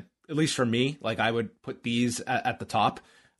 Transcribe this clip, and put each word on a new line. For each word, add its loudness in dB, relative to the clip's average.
at -4
least 2
for 2
me. 0
Like, -2
I 4
would -4
put -10
these 0
at, -2
at -2
the -8
top 0